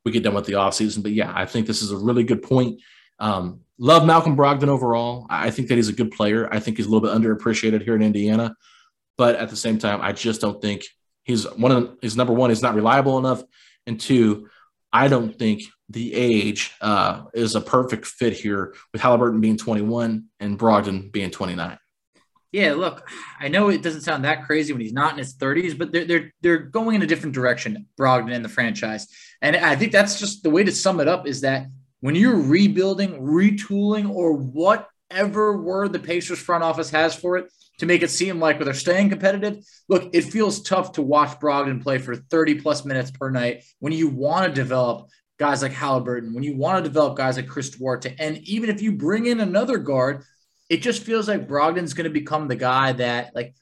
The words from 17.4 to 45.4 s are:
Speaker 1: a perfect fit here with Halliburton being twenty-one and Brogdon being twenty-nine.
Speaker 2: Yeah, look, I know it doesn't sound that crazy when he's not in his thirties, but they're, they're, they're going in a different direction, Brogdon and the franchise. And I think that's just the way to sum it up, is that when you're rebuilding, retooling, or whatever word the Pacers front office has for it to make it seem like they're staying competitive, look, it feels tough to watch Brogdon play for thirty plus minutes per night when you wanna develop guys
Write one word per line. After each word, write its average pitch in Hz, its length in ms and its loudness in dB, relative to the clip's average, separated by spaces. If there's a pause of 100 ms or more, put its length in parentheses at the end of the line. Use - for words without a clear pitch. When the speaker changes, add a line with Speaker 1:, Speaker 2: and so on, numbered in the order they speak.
Speaker 1:
a - 60 0
perfect 127 440 -2
fit 113 280 -2
here 98 420 -6 (180)
with 110 80 -6
Halliburton 120 400 4
being 110 160 2
twenty-one 110 680 -2 (140)
and 101 200 -6
Brogdon 101 520 2
being 98 200 -4
twenty-nine. 90 480 -8 (720)
Speaker 2:
Yeah, 180 220 2
look, 170 360 -6 (300)
I 139 80 -8
know 196 220 2
it 160 120 0
doesn't 156 200 -6
sound 151 240 -4
that 151 200 -2
crazy 151 260 0
when 123 100 -4
he's 110 120 -6
not 143 200 0
in 139 40 -10
his 131 160 -12
thirties, 156 400 -2
but 151 180 -6
they're, 170 140 -2
they're, 165 360 -2
they're 170 180 4
going 226 380 -2
in 190 40 2
a 165 60 0
different 156 260 -2
direction, 123 540 -2 (120)
Brogdon 123 360 2
and 117 100 -6
the 104 40 -10
franchise. 110 580 -4 (340)
And 147 140 2
I 156 200 2
think 220 160 0
that's 202 280 2
just - 240 -8
the 156 80 2
way 180 120 4
to 190 80 2
sum 180 280 0
it 147 80 2
up, 170 180 0
is 135 160 -6
that 135 240 -2 (360)
when 135 120 -2
you're 214 260 6
rebuilding, 185 840 2
retooling, 202 880 2
or 180 240 0
whatever 196 1200 -2
word 185 360 -4
the 170 60 -4
Pacers 170 400 -6
front 170 240 -2
office 160 280 -2
has 160 240 2
for 180 220 -4
it 180 140 -8 (280)
to 160 60 -2
make 170 160 4
it 170 80 0
seem 185 300 -2
like 156 200 2
they're 139 140 -2
staying 185 360 2
competitive, 196 540 -2 (240)
look, 185 260 2
it 170 100 4
feels 208 380 0
tough 185 320 -2
to 156 80 -4
watch 143 380 2
Brogdon 143 420 -2
play 135 160 -2
for 127 180 -6
thirty 151 400 2
plus 147 300 -2
minutes 131 260 -4
per 135 180 -8
night 123 340 -2 (160)
when 151 140 -4
you 160 140 0
wanna 147 420 2
develop 127 600 0 (280)
guys 143 240 0